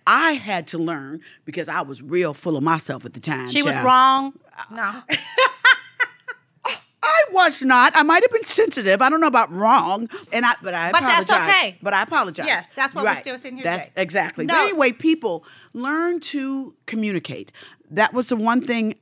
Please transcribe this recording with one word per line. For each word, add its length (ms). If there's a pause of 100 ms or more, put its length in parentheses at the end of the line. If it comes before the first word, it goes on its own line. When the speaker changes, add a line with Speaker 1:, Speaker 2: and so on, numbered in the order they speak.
Speaker 1:
I 280
had 340
to 100
learn 440 (240)
because 220
I 140
was 200
real 320
full 240
of 60
myself 420
at 80
the 60
time, 300
Speaker 2:
She 140
was 100
Speaker 1:
child. 120
Speaker 2:
wrong. 480 (380)
No. 380
<laughs> 20 (1900)
Speaker 1:
I 280
was 320
not. 320
I 80
might 200
have 80
been 120
sensitive. 580
I 80
don't 120
know 60
about 240
wrong. 580 (240)
And 120
I, 160
but 120
I 180
Speaker 2:
But 100
that's 280
Speaker 1:
apologize. 280
Speaker 2:
okay. 240
Speaker 1:
But 120
I 100
apologize. 420
Speaker 2:
Yes, 200 (100)
that's 180
why 80
we're 80
Speaker 1:
Right. 80
Speaker 2:
still 200
sitting 200
here 60
Speaker 1:
That's 240
Speaker 2:
today. 140
Speaker 1:
exactly. 440
Speaker 2:
No. 80
Speaker 1:
But 80
anyway, 300
people, 540 (280)
learn 480
to 540 (100)
communicate. 680 (380)
That 240
was 160
the 60
one 260
thing 400